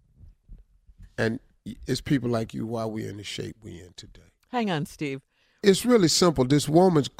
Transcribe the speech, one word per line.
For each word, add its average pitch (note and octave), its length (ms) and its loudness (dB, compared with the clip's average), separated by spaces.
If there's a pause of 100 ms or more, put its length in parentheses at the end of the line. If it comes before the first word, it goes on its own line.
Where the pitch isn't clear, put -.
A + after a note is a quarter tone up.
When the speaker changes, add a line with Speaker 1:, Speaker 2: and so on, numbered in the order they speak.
(1160)
Speaker 1:
And A2+ 220 -2 (460)
it's B2 160 -4
people B2 280 -2
like A2+ 240 -4
you A#2+ 120 -6
why A2+ 200 -6
we're A2 240 -8
in G2+ 80 -12
the G2+ 60 -16
shape - 380 -12
we're F#2 240 -16
in F2+ 100 -20
today. - 360 -20 (180)
Speaker 2:
Hang A3+ 220 -4
on, D3+ 140 -4
Steve. C3+ 360 -10 (400)
Speaker 1:
It's G3 240 4
really A#3 220 6
simple. C#3+ 360 4
This C3+ 240 2
woman D#3+ 360 4 (160)